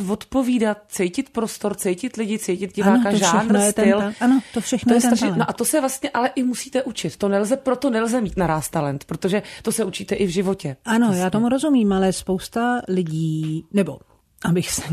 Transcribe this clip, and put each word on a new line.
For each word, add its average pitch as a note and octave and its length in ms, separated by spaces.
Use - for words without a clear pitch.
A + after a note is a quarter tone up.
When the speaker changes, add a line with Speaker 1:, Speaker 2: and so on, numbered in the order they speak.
Speaker 1:
odpovídat, A3+ 680
cítit F#3 420
prostor, G#3+ 460
cítit F#3 400
lidi, G#3+ 240
cítit F#3+ 360
diváka, G#3 340
Speaker 2:
Ano, - 20
to G#3 60
Speaker 1:
žánr, F3+ 200
Speaker 2:
všechno G#3 220
je G#3 140
ten A3 120
Speaker 1:
styl. G3 140
Speaker 2:
ta-, G#3 200
ano, C4 200
to A3+ 80
všechno - 280
Speaker 1:
To A#3 40
Speaker 2:
je A#3+ 40
Speaker 1:
je A#3 40
Speaker 2:
ten A#3+ 80
Speaker 1:
strašně, A#3 180
Speaker 2:
talent. E3+ 120
Speaker 1:
no - 100
a - 40
to A#3 120
se D#4 140
vlastně C4+ 300
ale B3 260
i C4 80
musíte B3+ 400
učit. - 340
To G3+ 120
nelze, G#3 280
proto C4 320
nelze A3+ 320
mít F#3+ 160
naráz E3 320
talent, C#3+ 360
protože F#3 380
to A3 100
se A3 120
učíte G3 320
i G3+ 100
v F3+ 40
životě. F3+ 460
Speaker 2:
Ano, A#3 200
já G#3 60
Speaker 1:
Vlastně. F#3 200
Speaker 2:
tomu A3+ 180
rozumím, B3+ 440
ale F#3+ 200
spousta A#3 720
lidí, D#3+ 840
nebo E3 260
abych E3+ 260
se - 100